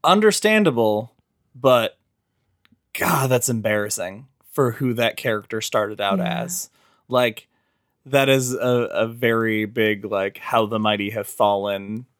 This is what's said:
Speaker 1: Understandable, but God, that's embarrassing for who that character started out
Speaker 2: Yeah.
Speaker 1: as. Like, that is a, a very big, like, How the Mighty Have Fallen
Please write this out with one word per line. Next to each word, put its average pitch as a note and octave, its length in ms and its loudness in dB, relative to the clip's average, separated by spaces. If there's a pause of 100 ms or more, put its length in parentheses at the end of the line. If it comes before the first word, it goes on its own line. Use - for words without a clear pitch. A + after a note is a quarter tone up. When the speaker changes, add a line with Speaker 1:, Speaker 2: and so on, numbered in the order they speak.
Speaker 1:
Understandable, F3 1080 2 (420)
but B2 440 4 (1000)
God, C3+ 320 0
that's B2 180 2
embarrassing G#2 800 -4 (260)
for B2+ 200 0
who B2+ 220 -4
that A#2 220 0
character A2 440 -4
started G#2+ 400 -4
out G2 180 0
Speaker 2:
Yeah. - 240 -4
Speaker 1:
as. - 280 -10 (380)
Like, B2 400 0 (580)
that C3+ 220 2
is C3 260 2
a, - 40 -6
a A#2+ 480 0
very A2+ 600 0
big, G#2+ 380 0
like, G2 340 -4
How A2+ 280 0
the A2 120 -4
Mighty G#2 320 -2
Have G#2+ 160 -6
Fallen G2+ 800 -2 (140)